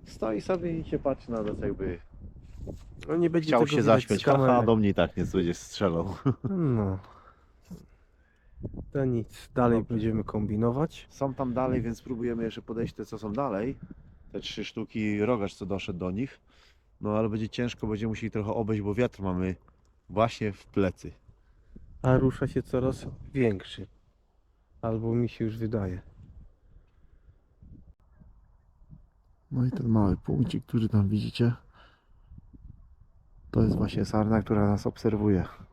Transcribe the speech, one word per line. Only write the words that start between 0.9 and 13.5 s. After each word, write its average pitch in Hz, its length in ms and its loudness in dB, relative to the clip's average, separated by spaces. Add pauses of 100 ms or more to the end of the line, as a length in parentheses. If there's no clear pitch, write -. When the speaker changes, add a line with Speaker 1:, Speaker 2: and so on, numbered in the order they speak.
Speaker 1:
patrzy 135 320 -2
na 110 120 -2
nas, 104 180 -4
jakby 92 380 -4 (1080)
Speaker 2:
No, 156 80 0
nie 170 140 4
będzie 160 160 2
Speaker 1:
chciał 131 140 6
Speaker 2:
tego 147 100 4
Speaker 1:
się 151 60 2
Speaker 2:
widać 123 80 4 (180)
z - 60 -
Speaker 1:
zaśmiać. 98 160 2
Haha, 139 220 6
Speaker 2:
kamery. 120 200 6
Speaker 1:
do 113 100 6
mnie 104 120 4
i 95 60 4
tak - 220 2
nie 87 80 0
będzie 87 300 2
strzelał. 87 600 -2 (200)
<laughs> - 160 -6
Speaker 2:
No. 117 480 0 (1900)
To 139 120 0
nic, 120 500 -4
dalej 120 240 6
Speaker 1:
Dobrze. 113 160 -2
Speaker 2:
będziemy 110 300 0
kombinować. 113 880 -2
Speaker 1:
Są 135 240 -4
tam 127 200 -4
dalej, 127 280 0
więc 113 160 -6
spróbujemy 117 460 -4
jeszcze 110 180 -6
podejść 117 320 -6
te, 110 120 -10
co 110 120 -12
są 104 140 -6
dalej. 123 440 -2 (560)